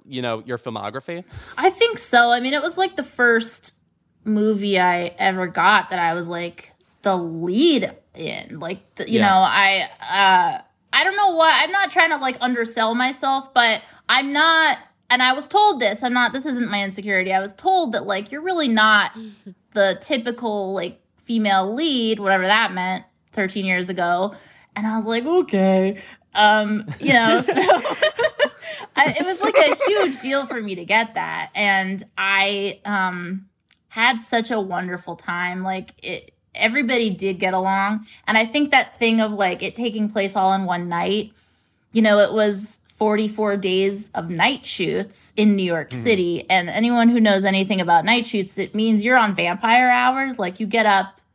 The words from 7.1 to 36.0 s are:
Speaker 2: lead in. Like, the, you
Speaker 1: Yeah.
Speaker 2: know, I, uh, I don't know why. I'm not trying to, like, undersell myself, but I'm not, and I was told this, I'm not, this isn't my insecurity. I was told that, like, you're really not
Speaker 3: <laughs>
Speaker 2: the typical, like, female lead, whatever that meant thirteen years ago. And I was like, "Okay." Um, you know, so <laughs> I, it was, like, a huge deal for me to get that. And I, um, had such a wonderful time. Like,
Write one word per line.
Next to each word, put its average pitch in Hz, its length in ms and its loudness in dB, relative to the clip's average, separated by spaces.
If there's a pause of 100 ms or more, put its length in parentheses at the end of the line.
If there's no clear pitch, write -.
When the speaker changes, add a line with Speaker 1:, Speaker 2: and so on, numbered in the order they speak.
Speaker 2:
lead 180 760 0 (220)
in. - 440 -12
Like, 175 380 -12
the, - 120 -8
you 220 120 2
Speaker 1:
Yeah. 208 80 4
Speaker 2:
know, 190 80 4
I, 190 520 4 (220)
uh, 185 500 4 (320)
I 277 120 2
don't 392 120 0
know 381 200 2
why. 320 140 6 (100)
I'm 311 100 0
not 392 200 -2
trying 330 200 2
to, 302 60 0
like, 262 240 -4
undersell 233 540 -2
myself, 262 600 -4
but 233 260 4 (280)
I'm 277 240 0
not, 320 460 4 (300)
and 254 140 2
I 254 100 4
was 285 140 -4
told 403 340 4
this, 214 220 0
I'm 247 100 -2
not, 240 200 0
this 269 120 -8
isn't 240 260 -4
my 202 120 -2
insecurity. 190 500 -4
I 190 80 2
was 202 120 -8
told 349 400 0
that, - 140 -4
like, 202 260 -4
you're 302 100 -10
really 339 260 -2
not 220 440 4 (300)
Speaker 3:
<laughs> - 300 -20
Speaker 2:
the 196 280 2
typical, 226 760 -4
like, 180 260 -8 (160)
female 208 560 0
lead, 240 480 -2
whatever 190 240 0
that 208 280 2
meant 185 320 -6 (280)
thirteen 196 320 -4
years 180 240 -2
ago. 180 460 -2 (400)
And 214 120 -6
I 220 100 -2
was 214 100 -4
like, 226 180 -2
"Okay." 196 760 2 (360)
Um, 214 500 2 (160)
you 277 120 0
know, 226 300 4
so - 100 -2
<laughs> 554 1400 0
I, 277 220 2
it - 60 -2
was, 370 160 -4
like, 480 160 0
a 539 200 6 (100)
huge 381 340 0
deal 269 260 -4
for 254 140 -8
me 202 140 -8
to 170 100 -12
get 220 300 0
that. 165 400 -8
And 196 480 0 (140)
I, 196 680 -2
um, 190 600 -4 (420)
had 233 300 0
such 226 320 -4
a 220 100 -2
wonderful 180 560 -8
time. 180 460 -8
Like, 190 300 -8 (120)